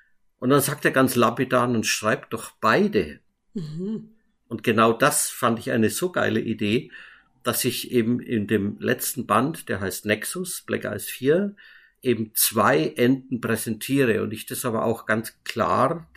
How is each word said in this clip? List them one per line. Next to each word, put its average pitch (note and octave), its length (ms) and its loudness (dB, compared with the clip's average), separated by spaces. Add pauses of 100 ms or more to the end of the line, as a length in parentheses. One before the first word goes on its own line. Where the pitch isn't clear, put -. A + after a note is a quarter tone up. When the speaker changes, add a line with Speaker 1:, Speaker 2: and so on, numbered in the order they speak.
(380)
Speaker 1:
Und B2 120 0
dann C#3+ 100 6
sagt C#3+ 240 -4
er D#3+ 80 4
ganz C3 240 4
lapidar: A#2+ 520 2
„Und A2+ 160 0
schreibt - 480 -2
doch - 280 -10
beide.“ A2+ 580 2 (360)
Speaker 2:
Mhm. F#3 560 -8 (360)
Speaker 1:
Und A#2 160 -8
genau A2+ 300 4
das - 380 2
fand A#2 280 0
ich B2+ 140 -6
eine A2 180 4
so F3+ 220 -2
geile G#2+ 280 0
Idee, G#2+ 520 -2 (500)
dass - 220 -2
ich - 260 -4
eben A#2+ 300 2
in G#2+ 260 -2
dem G#2 320 0
letzten - 480 -4
Band, C3 420 0
der G2+ 120 -4
heißt F#2+ 260 -6
Nexus, G#2+ 560 -4
Black G#2+ 220 -6
Eyes G#2 220 -6
vier, F#3 500 0 (460)
eben A2+ 320 0
zwei B2 640 2
Enden B2 440 2
präsentiere A2 840 0
und G#2 100 -4
ich G#2+ 140 -10
das - 180 -8
aber A2+ 200 -2
auch A2 220 -2
ganz - 380 -4
klar A2+ 720 0